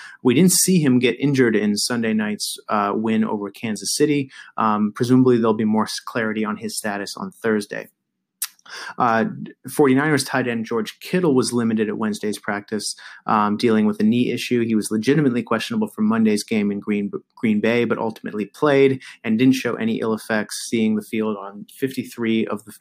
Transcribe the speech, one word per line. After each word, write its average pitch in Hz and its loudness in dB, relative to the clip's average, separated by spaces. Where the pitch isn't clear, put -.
We 127 4
didn't 180 4
see 185 2
him 127 4
get 117 2
injured 131 4
in 104 0
Sunday 113 -2
night's, 104 -4
uh, 104 0
win 110 0
over 101 -4
Kansas 101 -6
City. 147 0
Um, 107 0
presumably 123 4
there'll 113 2
be 110 -2
more 107 2
s-, - -8
clarity 110 -4
on 104 -6
his 110 -10
status 101 -6
on 95 -10
Thursday. 101 -4
Uh, 113 2
forty-niners 139 4
tight 127 -4
end 117 -4
George 113 -4
Kittle 175 0
was 117 2
limited 113 0
at - -4
Wednesday's 107 -4
practice, 101 -6
um, 107 2
dealing 110 4
with 104 0
a 107 0
knee 117 2
issue. 123 0
He 113 -2
was 104 0
legitimately 120 2
questionable 110 -2
for - -8
Monday's 110 2
game 104 -2
in 101 -6
Green, 101 -4
Green 107 0
Bay, 117 2
but 110 -2
ultimately 110 -6
played 139 2
and 113 0
didn't 131 6
show 120 -4
any 113 -2
ill 113 -2
effects, 107 -4
seeing 110 2
the 104 -2
field 107 -4
on 101 -14
fifty-three 113 -2
of 104 -8
the 104 -20